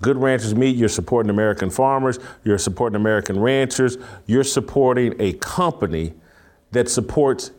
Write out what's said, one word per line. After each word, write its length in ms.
Good 200
Ranchers 340
meat. 220
You're 100
supporting 420
American 400
farmers. 500
You're 120
supporting 380
American 460
ranchers. 560
You're 180
supporting 760
a 140
company 800
that 160
supports 720